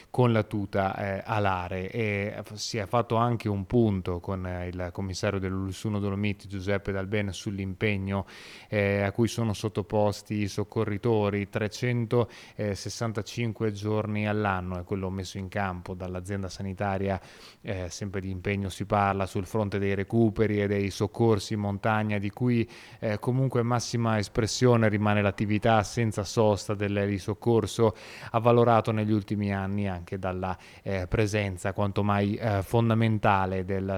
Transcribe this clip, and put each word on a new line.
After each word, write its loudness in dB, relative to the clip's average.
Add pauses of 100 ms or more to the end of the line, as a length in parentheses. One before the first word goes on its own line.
con 4
la 4
tuta, 0
eh, -4
alare. -2
E -2
f-, -14
si -6
è -4
fatto 0
anche 2
un 0
punto 2
con, -6
eh, -6
il -6
commissario -2
dell'Ulsuno -2
Dolomiti -2
Giuseppe -4
Dalben -2
sull'impegno, -2 (440)
eh, 2
a 2
cui 2
sono 0
sottoposti -2
i 0
soccorritori, 0
trecento, 0 (240)
eh, -2
sessantacinque -4
giorni -2
all'anno -2
è -8
quello -4
messo -6
in -6
campo -4
dall'azienda -6
sanitaria, -4 (420)
eh, -6
sempre -8
di -6
impegno -2
si -8
parla, 2
sul -4
fronte -2
dei 0
recuperi 2
e 2
dei 0
soccorsi 0
in 0
montagna, 0
di -4
cui, 2 (300)
eh, 0
comunque 2
massima 0
espressione 4
rimane 2
l'attività 4
senza -2
sosta 2
dell'elisoccorso, 2 (360)
avvalorato 6
negli 0
ultimi 0
anni -2
anche -6
dalla, -4 (280)
eh, -2
presenza 0
quanto 0
mai, 2
eh, 0
fondamentale 2
del -2